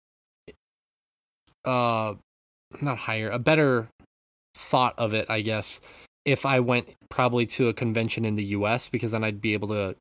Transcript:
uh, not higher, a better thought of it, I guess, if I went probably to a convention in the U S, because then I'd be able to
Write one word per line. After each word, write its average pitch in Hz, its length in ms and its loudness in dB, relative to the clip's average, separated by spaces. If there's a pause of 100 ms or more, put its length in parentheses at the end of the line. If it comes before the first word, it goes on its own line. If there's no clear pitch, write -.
(1700)
uh, 117 480 0 (640)
not 139 180 -2
higher, 110 320 -4
a 120 80 -4
better 131 500 4 (680)
thought 127 420 2
of 110 140 0
it, 107 160 -2
I 110 140 -2
guess, 107 360 -4 (460)
if 139 220 0
I 135 140 4
went 123 280 0 (220)
probably 123 360 2
to 120 220 0
a 110 60 2
convention 113 500 -2
in 107 120 0
the 104 80 -2
U 101 220 0
S, 117 220 0
because 117 240 -4
then 110 100 0
I'd 107 200 -4
be 110 100 2
able 104 160 -2
to 101 320 -2